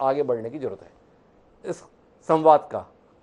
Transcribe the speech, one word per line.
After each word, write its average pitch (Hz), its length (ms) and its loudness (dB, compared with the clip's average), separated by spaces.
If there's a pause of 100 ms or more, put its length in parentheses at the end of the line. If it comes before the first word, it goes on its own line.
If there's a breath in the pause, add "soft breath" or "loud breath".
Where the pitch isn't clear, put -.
आगे 139 220 0
बढ़ने 117 260 -4
की 147 100 -12
जरूरत 101 240 -10
है? - 80 -20 (760)
इस 170 100 -6 (520)
संवाद 156 440 4
का 98 220 -12 (300)